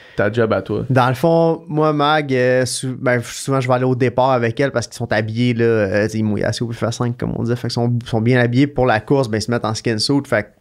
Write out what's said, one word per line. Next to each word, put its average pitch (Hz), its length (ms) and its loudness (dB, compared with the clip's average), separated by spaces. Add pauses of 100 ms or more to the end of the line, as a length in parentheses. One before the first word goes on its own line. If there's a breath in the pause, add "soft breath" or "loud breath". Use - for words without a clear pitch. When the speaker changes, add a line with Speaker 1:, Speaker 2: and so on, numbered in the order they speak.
(160 loud breath)
Speaker 1:
ta 104 160 0
job 113 220 2
à 95 80 0
toi ? 110 260 -4
Speaker 2:
Dans 127 200 4
le 131 60 0
fond, 165 540 2
moi, 151 240 2
Mag, 147 400 0
euh, 127 320 2
sou-, 127 340 -6
ben, 123 240 0
souvent, - 380 -4
je 123 80 -2
vais 131 60 2
aller 123 100 2
au 131 120 2
départ 127 340 2
avec 117 280 0
elle 139 120 0
parce 117 160 -4
qu'ils - 100 -16
sont 117 160 -6
habillés, 113 400 0
là, 117 120 0
euh, 104 400 2
tu 110 80 -2
sais, 110 60 -2
ils 110 40 0
mouillent 104 220 0
assez 117 200 -2
au 117 60 -4
fifa 113 220 -4
cinq, 120 260 -2
comme 117 180 -4
on 113 60 -4
dit. 113 140 -2
Fait 120 60 -8
qu'ils 120 100 -4
sont, 120 200 -2 (140)
sont 113 160 -2
bien 123 180 4
habillés 123 280 2
pour 127 180 0
la 110 140 2
course, 135 280 0
ben, 107 100 -2
ils 101 40 -2
se - 80 -6
mettent 120 160 -2
en 110 80 -2
skin 110 240 -2
suit, 139 280 0
fait 107 180 0
que - 40 -20 (120)